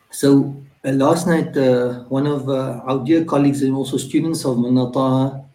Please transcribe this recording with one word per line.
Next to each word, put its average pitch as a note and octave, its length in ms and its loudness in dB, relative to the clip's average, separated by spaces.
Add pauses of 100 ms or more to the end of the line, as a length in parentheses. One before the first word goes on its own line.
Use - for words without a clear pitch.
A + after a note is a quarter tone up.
(100)
so, C#3 440 2 (300)
uh, C3+ 80 -2
last D3 340 2
night, E3 300 0
uh, B2 480 0
one C3+ 240 -2
of, C3+ 200 -4
uh, C3 360 -4
our C3 200 -2
dear E3 200 2
colleagues C#3+ 380 2
and C3+ 120 0
also C3+ 220 -4
students D#3+ 480 -2
of C3 120 0
Maulana B2 360 0
Taha C3 520 0 (100)